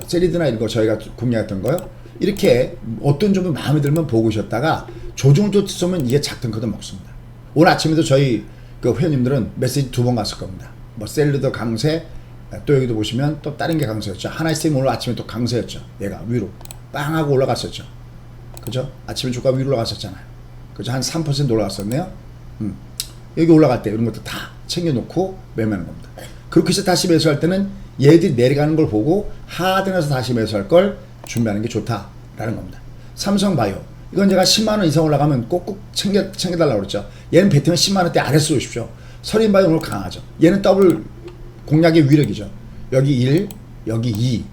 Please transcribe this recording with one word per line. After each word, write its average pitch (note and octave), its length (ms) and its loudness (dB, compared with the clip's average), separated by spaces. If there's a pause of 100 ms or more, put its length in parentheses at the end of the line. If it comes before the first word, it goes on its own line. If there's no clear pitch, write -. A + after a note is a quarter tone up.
셀리드나 E3+ 400 2
이런 A#2 120 0
거 A2 100 0
저희가 A2 300 2 (180)
공략했던 G#2 460 -2
거요. C3 260 -2 (320)
이렇게 E3+ 560 4 (260)
어떤 G3 320 2
점이 F3+ 160 0
마음에 C#3+ 300 0
들면 D3 260 0
보고 A2+ 220 2
오셨다가 A#2 580 -2 (280)
조정을 D#3 360 4
또 G3 160 4
쓰면 F3+ 400 -2
이게 C#3 140 2
작든 - 300 -6
크든 G#2+ 200 -4
먹습니다. - 400 -10 (440)
오늘 D#3+ 180 6
아침에도 D#3+ 300 2
저희 C3+ 420 2 (360)
그 B2 140 0
회원님들은 C3 640 0
메시지 B2+ 340 -2
두 A#2+ 140 0
번 B2 100 2
갔을 G#2 240 -4
겁니다. F#2 320 -12 (240)
뭐 G#2 120 -10
셀리드 C#3 460 0
강세, A#2+ 540 -2 (460)
에, G2 120 -12
또 D3 100 4
여기도 B2+ 200 2
보시면 C3 480 -2
또 - 140 -8
다른 D#3 200 -2
게 C#3+ 100 0
강세였죠. G#2 440 -6
하나이스템 D#3 460 0
오늘 C3+ 120 2
아침에 A#2 260 -2
또 - 120 -8
강세였죠. A#2 540 -4 (200)
얘가 F#2 260 -6
위로 A2+ 220 -2 (440)
빵 D3 240 -4
하고 D3 180 0
올라갔었죠. B2 500 -2 (760)
그죠? B2+ 280 -6 (160)
아침에 A2 240 -6
주가 B2 200 0
위로 C3 180 0
올라갔었잖아요. A2+ 680 -4 (400)
그죠? A2 180 -6
한 C3 100 -2
삼 E3 200 -4
퍼센트 C#3 300 0
올라갔었네요. G#2+ 580 -2 (520)
음, G#2 140 -6 (600)
여기 E3 140 4
올라갈 C#3+ 320 6
때 G#2+ 80 -2
이런 A2 140 0
것도 - 180 -4
다 - 280 -10 (160)
챙겨놓고 E3+ 720 -2 (180)
매매하는 G#2+ 300 -2
겁니다. E2 220 -14 (400)
그렇게 E3+ 200 2
해서 F#3 160 0
다시 F3+ 240 2
매수할 D3+ 320 4
때는 F#3+ 280 0 (320)
얘들이 D#3+ 340 8
내려가는 C#3+ 420 4
걸 D#3 120 4
보고 D3 420 0 (160)
하단에서 F#3 640 0
다시 B2+ 260 0
매수할 G#2 340 -2
걸 F#3+ 300 4 (280)
준비하는 G#2+ 360 0
게 A2+ 60 -2
좋다라는 G#2+ 880 -6
겁니다. F2+ 240 -12 (340)
삼성바이오, F3+ 600 0 (360)
이건 G3 160 4
제가 F#3+ 160 6
십만 G#3+ 340 2
원 F#3 100 2
이상 D#3 160 4
올라가면 C#3+ 440 2
꼭꼭 F3+ 320 -4 (120)
챙겨, G3 400 0
챙겨달라고 E3 480 0
그랬죠. G2+ 240 -6 (280)
얘는 F3+ 160 8
베팅은 D3+ 280 4
십만 F#3+ 280 2
원대 D#3 160 2
아래 B2+ 180 2
쓰고 D3+ 220 2
싶죠. - 280 -8 (340)
서린바이오 G3+ 460 4
오늘 D#3+ 120 4
강하죠. F#2+ 400 -8 (220)
얘는 F#3+ 200 6
더블 F#3+ 400 4 (640)
공략의 D#3+ 440 4
위력이죠. G#2 380 2 (440)
여기 C3+ 280 2
일, D3+ 280 2 (380)
여기 A2+ 240 -2
이, A2 420 0